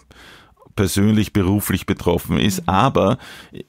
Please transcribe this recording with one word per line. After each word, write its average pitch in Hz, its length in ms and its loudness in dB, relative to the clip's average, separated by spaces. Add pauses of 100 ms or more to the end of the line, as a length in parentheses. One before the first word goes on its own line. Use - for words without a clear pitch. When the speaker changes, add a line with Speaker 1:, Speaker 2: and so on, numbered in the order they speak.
(760)
Speaker 1:
persönlich, 101 580 0
beruflich 98 520 0
betroffen 87 520 -2
ist, 185 260 0
Speaker 2:
Mhm. 170 60 -4
Speaker 1:
aber 98 480 2 (520)